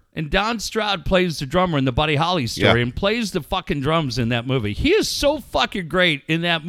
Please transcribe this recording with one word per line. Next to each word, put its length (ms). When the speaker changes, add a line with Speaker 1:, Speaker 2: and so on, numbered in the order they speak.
Speaker 1:
And 160
Don 300
Stroud 460
plays 340
the 60
drummer 320
in 80
the 60
Buddy 240
Holly 320
story 320
Speaker 2:
Yeah. 40
Speaker 1:
and 120
plays 360
the 100
fucking 400
drums 360
in 120
that 180
movie. 260
He 200
is 160
so 300
fucking 480
great 400
in 140
that 280